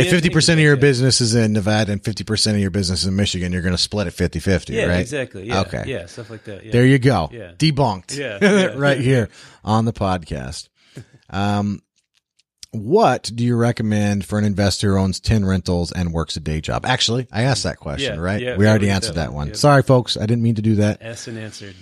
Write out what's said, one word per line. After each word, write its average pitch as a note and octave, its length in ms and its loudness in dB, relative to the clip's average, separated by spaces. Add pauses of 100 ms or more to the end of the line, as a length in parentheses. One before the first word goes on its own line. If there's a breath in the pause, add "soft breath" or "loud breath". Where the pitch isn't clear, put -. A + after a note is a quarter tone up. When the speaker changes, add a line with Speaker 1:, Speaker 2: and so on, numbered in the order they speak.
Speaker 1:
If - 20 0
fifty F3 220 2
percent D#3+ 280 4
of D#3 40 6
your D3 100 6
Speaker 2:
yeah. C3 80 2
Speaker 1:
business C3 400 4
is A2+ 140 2
in A2 180 4
Nevada G#2+ 380 0
and G2+ 120 -4
fifty G2+ 200 -6
percent G#2+ 320 0
of G#2 60 0
your G2 100 0
business F#2 300 -2
is F#2 60 -4
in F#2+ 80 0
Michigan, F2+ 380 0
you're F2+ 80 -2
gonna F2+ 160 0
split G#2 300 -2
it E2+ 40 -8
fifty F2 280 -2
fifty, F#2+ 340 -2
Speaker 2:
Yeah, A3 140 0
Speaker 1:
right? F2+ 120 2
Speaker 2:
exactly. B2 460 -6
Yeah, G#2 160 -2
Speaker 1:
Okay. F#2 240 -6
Speaker 2:
yeah, G#2 220 -8
stuff A2+ 240 -16
like A2 140 -18
that. G2 200 -16
Yeah. A2 60 -16
Speaker 1:
There B2 160 4
you C#3 100 6
go. A#2 340 2
Speaker 2:
Yeah. G#2 240 -16
Speaker 1:
Debunked. C3+ 640 -2
Speaker 2:
Yeah, A#2+ 240 -8
Speaker 1:
<laughs> - 0 -
Speaker 2:
yeah. F#3+ 340 4
Speaker 1:
Right C#3 240 0
here B2 300 2 (340 loud breath)
on A2 220 0
the A#2 80 -2
podcast. E2+ 760 -6 (600 loud breath)
Um, G2+ 520 -2 (920)
what B2+ 640 0
do A#2 100 -2
you A#2+ 120 2
recommend G#2+ 680 0
for G#2 140 -2
an G#2+ 60 2
investor G2+ 480 0
who G2 60 4
owns F#2+ 200 0
ten A2 260 2
rentals F2+ 460 0
and F2 200 -2
works D#2+ 260 -4
a - 20 -10
day D#2 200 -4
job? - 280 -4
Actually, B2+ 440 0
I A2 120 -2
asked C3+ 200 0
that E2 140 -4
question, A2 380 -6
Speaker 2:
Yeah, D#2 40 -8
Speaker 1:
right? F#2+ 220 -2
Speaker 2:
yeah, B2 160 -6
Speaker 1:
We G2+ 80 4
Speaker 2:
yeah, G#2+ 60 6
Speaker 1:
already G#2 140 4
Speaker 2:
we G2+ 40 2
did G2 60 2
Speaker 1:
answered - 200 -4
Speaker 2:
that D#2+ 100 -2
Speaker 1:
that A#1+ 40 -6
Speaker 2:
one. B1+ 60 -10
Speaker 1:
one. D2 140 -6
Speaker 2:
Yeah. - 40 -10
Speaker 1:
Sorry, C#3+ 300 4
folks. B2+ 340 2
I - 80 -6
didn't A#2 160 0
mean A2+ 140 2
to G#2+ 80 -2
do A2 120 4
that. G#2 260 2
Speaker 2:
Asked A2+ 260 -14
and A2+ 100 -12
answered, G#2 440 -16